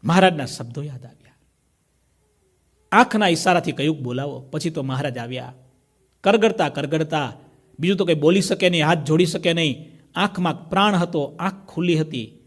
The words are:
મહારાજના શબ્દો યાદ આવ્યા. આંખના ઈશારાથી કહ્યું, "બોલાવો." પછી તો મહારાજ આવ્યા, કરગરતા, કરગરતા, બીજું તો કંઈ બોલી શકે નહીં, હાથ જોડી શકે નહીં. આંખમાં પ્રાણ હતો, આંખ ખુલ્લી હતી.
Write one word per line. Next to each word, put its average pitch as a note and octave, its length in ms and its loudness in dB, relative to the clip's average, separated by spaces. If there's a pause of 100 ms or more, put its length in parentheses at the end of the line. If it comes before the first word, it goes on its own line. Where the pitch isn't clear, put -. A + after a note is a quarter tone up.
મહારાજના E3+ 420 4
શબ્દો B2+ 360 -12
યાદ C3+ 240 -14
આવ્યા. - 280 -20 (1600)
આંખના A3 360 4
ઈશારાથી E3+ 440 2
કહ્યું, C#3+ 260 -2
"બોલાવો." B2+ 420 -6
પછી D#3 300 -6
તો D#3 120 -6
મહારાજ C3 360 -4
આવ્યા, B2 340 -10 (720)
કરગરતા, G3+ 440 4
કરગરતા, D3 640 -4 (460)
બીજું F3+ 180 0
તો F#3+ 80 0
કંઈ E3+ 100 2
બોલી D#3 260 4
શકે F#3 300 0
નહીં, D#3+ 160 2
હાથ E3 120 4
જોડી D#3 280 2
શકે F3 260 -2
નહીં. E3 340 -2 (280)
આંખમાં F3+ 560 -4
પ્રાણ G3+ 240 2
હતો, E3+ 440 -2
આંખ F#3+ 300 -6
ખુલ્લી E3+ 280 0
હતી. D3+ 500 -6